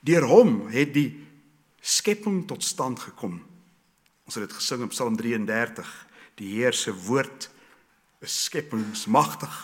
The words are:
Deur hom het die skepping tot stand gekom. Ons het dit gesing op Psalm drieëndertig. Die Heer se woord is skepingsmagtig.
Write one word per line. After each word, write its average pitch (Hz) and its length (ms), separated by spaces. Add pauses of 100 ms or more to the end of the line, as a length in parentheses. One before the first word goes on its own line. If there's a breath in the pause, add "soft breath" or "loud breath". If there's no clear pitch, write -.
Deur 160 280
hom 147 440
het 143 220
die 143 160 (680)
skepping 208 680
tot - 160
stand 131 360
gekom. 90 400 (840)
Ons - 100
het 104 120
dit - 80
gesing 120 280
op 104 80
Psalm 117 240
drieëndertig. 113 720 (520 loud breath)
Die 98 140
Heer 117 220
se - 180
woord 107 560 (760 soft breath)
is - 120 (100)
skepingsmagtig. 113 1160